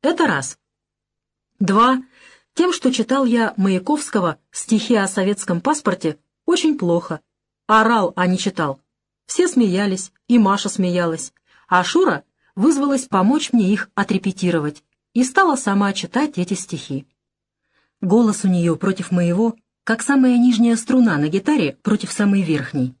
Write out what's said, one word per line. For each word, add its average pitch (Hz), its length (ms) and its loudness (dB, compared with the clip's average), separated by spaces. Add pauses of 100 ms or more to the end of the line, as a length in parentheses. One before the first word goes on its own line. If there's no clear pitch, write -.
Это 330 260 0
раз. 143 300 -4 (1000)
Два. 226 420 2 (520)
Тем, 359 180 0
что 254 200 0
читал 262 340 -2
я 233 320 0
Маяковского 190 800 -2 (140)
стихи 220 440 0
о 190 120 0
советском 190 520 -2
паспорте 190 580 -2 (280)
очень 320 320 0
плохо. 170 420 -2 (480)
Орал, 220 480 2
а 180 120 0
не 185 100 0
читал. 160 420 -4 (460)
Все 359 220 0
смеялись, 196 640 0 (160)
и 240 120 4
Маша 202 300 2
смеялась. 175 640 -2 (340)
А 180 160 2
Шура 277 400 0 (320)
вызвалась 277 500 0
помочь 208 460 0
мне 208 220 2
их 208 220 -4
отрепетировать 180 880 -2 (300)
и 240 100 2
стала 302 320 2
сама 202 380 0
читать 262 440 -4
эти 180 160 -4
стихи. 139 520 -10 (960)
Голос 208 440 2
у - 20 4
нее 170 280 2
против 190 360 -4
моего, 185 440 0 (280)
как 226 180 -4
самая 254 360 2
нижняя 233 380 4
струна 226 420 2
на 147 100 0
гитаре 196 540 0
против - 300 -2
самой 196 300 0
верхней. 143 580 -4